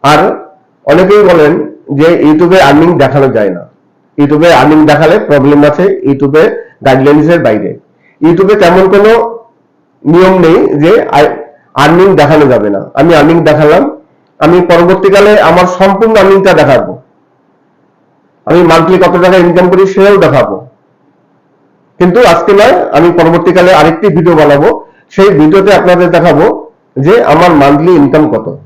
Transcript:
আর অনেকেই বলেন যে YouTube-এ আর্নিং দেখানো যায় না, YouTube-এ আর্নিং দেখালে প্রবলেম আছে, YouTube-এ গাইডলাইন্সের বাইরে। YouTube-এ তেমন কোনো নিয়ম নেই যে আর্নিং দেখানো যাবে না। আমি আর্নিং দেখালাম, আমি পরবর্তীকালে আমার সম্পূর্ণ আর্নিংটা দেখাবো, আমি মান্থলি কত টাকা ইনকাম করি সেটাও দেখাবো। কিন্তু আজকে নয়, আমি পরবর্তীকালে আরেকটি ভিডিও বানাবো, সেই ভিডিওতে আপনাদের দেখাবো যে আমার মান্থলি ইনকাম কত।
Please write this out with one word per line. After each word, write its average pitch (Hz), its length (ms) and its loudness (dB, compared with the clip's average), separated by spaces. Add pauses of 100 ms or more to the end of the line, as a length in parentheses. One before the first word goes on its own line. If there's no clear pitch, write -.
আর 147 160 2 (640)
অনেকেই 190 440 2
বলেন 156 220 0 (480)
যে 156 80 2 (200)
YouTube-এ 170 320 2 (100)
আর্নিং 156 200 2 (140)
দেখানো 131 320 0
যায় 104 200 -2
না, 90 80 -16 (540)
YouTube-এ 147 320 0 (100)
আর্নিং 147 200 2 (120)
দেখালে 156 240 0 (140)
প্রবলেম 143 300 0 (100)
আছে, 180 160 -4 (220)
YouTube-এ 139 360 -2 (420)
গাইডলাইন্সের 147 600 0
বাইরে। 107 240 -4 (520)
YouTube-এ 185 420 0
তেমন 185 300 2
কোনো 202 180 2 (920)
নিয়ম 185 300 2 (120)
নেই 165 120 2 (260)
যে 170 80 2 (920)
আর্নিং 175 240 2 (140)
দেখানো 147 300 2
যাবে 107 240 -2
না। 95 60 -6 (180)
আমি 160 200 2
আর্নিং 160 180 2 (120)
দেখালাম, 151 340 2 (560)
আমি 165 180 0 (140)
পরবর্তীকালে 190 600 2 (180)
আমার 180 180 0 (120)
সম্পূর্ণ 196 420 0
আর্নিংটা 190 400 2
দেখাবো, 135 300 -2 (1600)
আমি 170 140 0 (100)
মান্থলি 165 320 0
কত 180 200 0
টাকা 185 220 2
ইনকাম 175 260 0
করি 185 120 2 (100)
সেটাও 202 320 2
দেখাবো। 135 300 -2 (1400)
কিন্তু 180 200 0 (120)
আজকে 170 280 -2
নয়, 240 160 2 (220)
আমি 165 120 2 (100)
পরবর্তীকালে 170 600 0
আরেকটি 160 280 -2 (100)
ভিডিও 170 240 0
বানাবো, 147 260 2 (480)
সেই 196 140 2 (100)
ভিডিওতে 190 400 2
আপনাদের 180 360 0
দেখাবো 160 300 0 (600)
যে 180 80 2 (200)
আমার 170 180 2 (100)
মান্থলি 147 300 0 (100)
ইনকাম 143 220 0 (100)
কত। - 140 -6 (180)